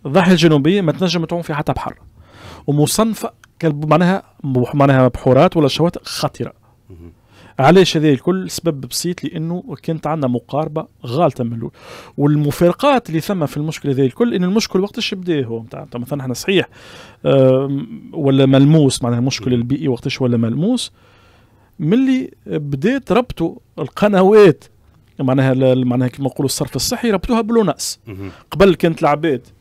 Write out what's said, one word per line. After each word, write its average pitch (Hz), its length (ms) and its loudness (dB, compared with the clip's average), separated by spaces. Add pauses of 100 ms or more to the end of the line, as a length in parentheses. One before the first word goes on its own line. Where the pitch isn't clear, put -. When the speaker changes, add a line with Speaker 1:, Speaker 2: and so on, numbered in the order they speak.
Speaker 1:
الضاحية 170 260 2
الجنوبية 165 500 4
ما 156 100 0
تنجم 170 340 -2
تعوم 175 160 -6
في 160 120 -8
حتى 147 200 -4
بحر، - 220 -8 (720)
ومصنفة 151 640 0 (280)
كالب-، 156 260 -2
معناها 175 380 2 (200)
بح-، 127 320 -2
معناها 139 320 4
بحورات 135 500 2
ولا 147 100 2
شواطئ 160 360 -2
خطرة. - 500 -8 (360)
Speaker 2:
مهم. 85 220 -20 (480)
Speaker 1:
علاش 165 380 6
هذا 156 120 2
الكل؟ 180 400 0
سبب 151 320 -6
بسيط، 170 420 -8
لأنه 170 600 -8
كانت 160 240 -6
عندنا 151 200 -2
مقاربة 151 600 -4 (180)
غالطة 131 380 -2
من 117 100 -6
الأول، 117 180 -10 (460)
والمفارقات 151 920 0
اللي 160 100 -2
ثم 180 260 -4
في - 120 -8
المشكل 151 320 -6
هذا 135 140 0
الكل، 233 300 0
إن 180 100 -2
المشكل 190 360 -2
وقتاش 202 340 -6
بدا 175 320 -4
هو 113 140 -8
متاع، 127 220 -16
متاع 120 200 -12
مثلًا 139 200 -8
احنا 131 120 -6
صحيح، 190 340 -2 (580)
آم، 139 880 0
ولا 139 320 2
ملموس، 139 580 4
معناها 120 160 -2
المشكل 131 320 -4
Speaker 2:
مهم. 123 80 0
Speaker 1:
البيئي 131 280 -4
وقتاش 135 340 -4
ولا 120 160 0
ملموس، 143 540 -2 (880)
ملي 254 520 0 (140)
بدات 160 680 -4
ربطوا 190 440 -2 (240)
القنوات، 196 840 4 (560)
معناها 131 320 2
ال-، 127 340 2
معناها 127 220 0
كما 139 180 -6
نقولوا 139 200 -4
الصرف 135 300 -6
الصحي، 233 360 -4
ربطوها 226 300 -2
بلوناس. 220 680 -2
Speaker 2:
مهم. 95 240 -12 (200)
Speaker 1:
قبل 180 240 4
كانت 165 260 -2
العباد 147 400 0 (200)